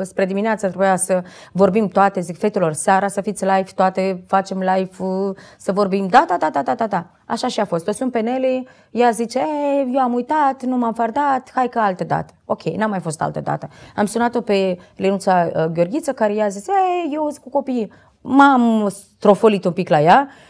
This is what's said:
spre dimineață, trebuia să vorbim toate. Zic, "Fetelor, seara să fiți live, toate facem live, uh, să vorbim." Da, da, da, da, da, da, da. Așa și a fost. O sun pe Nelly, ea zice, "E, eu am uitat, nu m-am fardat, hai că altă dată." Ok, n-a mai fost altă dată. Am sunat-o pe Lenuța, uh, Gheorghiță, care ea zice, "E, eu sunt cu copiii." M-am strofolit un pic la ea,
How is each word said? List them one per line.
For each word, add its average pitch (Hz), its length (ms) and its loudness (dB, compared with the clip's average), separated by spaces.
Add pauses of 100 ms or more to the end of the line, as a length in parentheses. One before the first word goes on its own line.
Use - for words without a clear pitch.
spre 190 220 -2
dimineață, 202 440 -2
trebuia 185 280 2
să 180 260 0 (300)
vorbim 196 360 2
toate. 196 320 2
Zic, 170 180 -10
"Fetelor, 190 340 0
seara 190 360 0
să 196 120 -4
fiți 196 240 -6
live, 190 300 0
toate 190 520 -2
facem 190 320 -2
live, 185 400 -2
uh, 190 380 -4 (220)
să - 140 -6
vorbim." 196 340 0
Da, 254 220 4
da, - 80 0
da, 311 140 -2
da, 277 120 -2
da, 262 120 -2
da, 226 120 -2
da. 185 200 -4 (200)
Așa 233 220 -4
și 226 120 -4
a 208 40 0
fost. 170 240 -4
O 208 40 -2
sun 254 180 -4
pe 240 100 -4
Nelly, 254 480 -2 (220)
ea 240 200 2
zice, 226 280 -4
"E, 285 560 -2
eu 269 60 2
am 240 140 0
uitat, 269 480 0
nu 254 140 -2
m-am 233 180 0
fardat, 254 600 -2
hai 254 140 0
că 240 100 -4
altă 190 260 0
dată." 160 280 -4 (120)
Ok, - 180 -6
n-a 175 240 -4
mai 196 140 -4
fost 156 220 -6
altă 151 180 -4
dată. 147 280 -6 (280)
Am 208 100 0
sunat-o 233 340 -2
pe 190 380 0 (180)
Lenuța, 185 580 0
uh, 160 100 0
Gheorghiță, 180 480 -2
care 214 220 0
ea 214 140 0
zice, 196 220 -8
"E, 359 440 0
eu 311 160 -4
sunt - 120 -14
cu 247 80 -18
copiii." 254 420 -2 (300)
M-am 240 680 4
strofolit 202 760 2
un 180 80 0
pic 180 160 -4
la 151 140 4
ea, 240 260 6 (220)